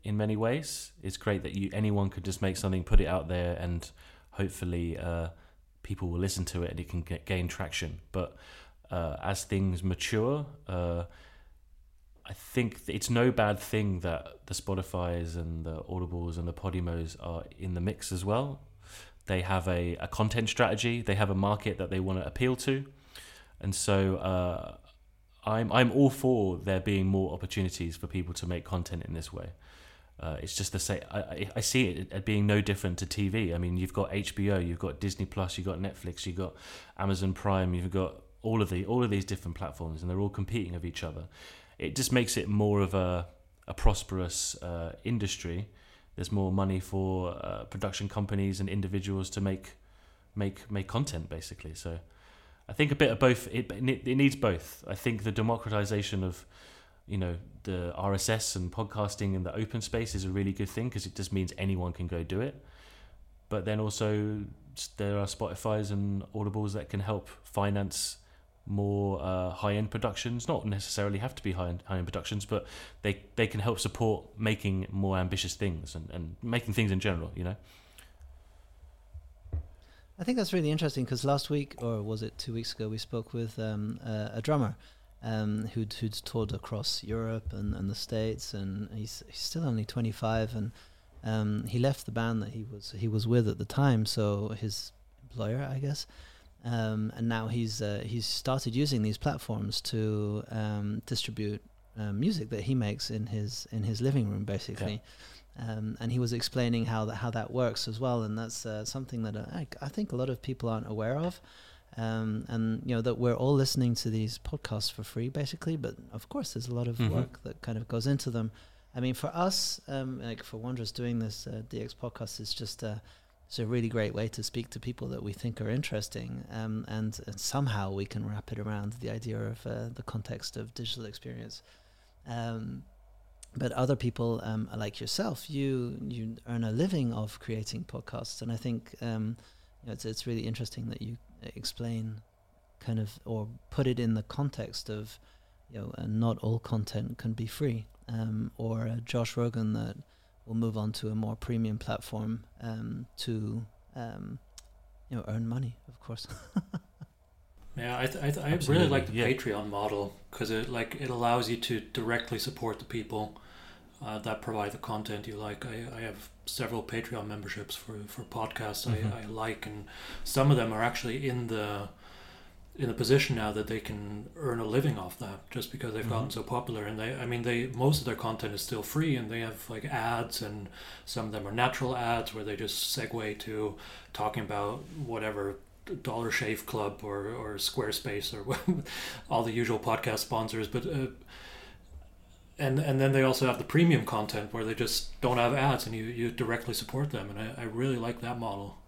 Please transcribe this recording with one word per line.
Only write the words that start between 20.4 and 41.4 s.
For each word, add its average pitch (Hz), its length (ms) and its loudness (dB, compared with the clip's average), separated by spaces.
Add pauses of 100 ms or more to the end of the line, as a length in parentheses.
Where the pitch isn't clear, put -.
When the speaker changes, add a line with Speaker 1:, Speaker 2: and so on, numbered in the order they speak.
Speaker 1:
strategy. 117 540 4
They 101 120 2
have 101 160 4
a 98 60 2
market 101 420 2
that 90 120 -2
they 95 100 2
wanna 92 220 0
appeal 127 340 2
to. 135 280 0 (760)
And 95 140 0
so, 95 420 4
uh, 90 600 0 (680)
I'm, 110 280 2
I'm 123 200 8
all 139 180 10
for 110 480 4
there 95 220 2
being 95 260 4
more 95 260 4
opportunities 87 640 -2
for - 100 -6
people 87 280 -2
to - 120 -4
make 87 180 -2
content 85 420 -2
in 82 80 -4
this 80 180 -6
way. 85 180 -8 (680)
Uh, 78 220 -4
it's 87 120 -6
just - 180 -2
the 98 60 -2
same. 85 220 0 (100)
I, 104 100 -4
I, 90 360 -6
I 117 40 2
see 127 260 4
it 90 260 -2
as 98 100 -2
being 104 240 4
no 104 140 8
different 98 380 2
to 98 80 -2
T 101 220 0
V. 95 260 2
I 85 40 0
mean, 87 180 2
you've 90 180 0
got 98 180 2
H 98 220 -2
B 101 160 2
O, 98 80 6
you've 85 220 0
got 73 200 -4
Disney 95 260 0
Plus, 92 300 -2
you've 90 100 -4
got 87 120 -2
Netflix, 90 480 -6
you've 87 100 -4
got 92 180 -2 (440)
Amazon 95 340 2
Prime, 95 400 4
you've 90 180 0
got 92 300 0 (220)
all 110 180 4
of 101 80 4
the, 95 160 0
all 120 200 4
of 110 60 2
these 98 140 2
different 90 320 -4
platforms, 80 460 -6
and 90 80 -2
they're 92 100 0
all 101 80 2
competing 98 460 -2
with 85 100 -6
each 85 200 -6
other. 78 200 -6 (540)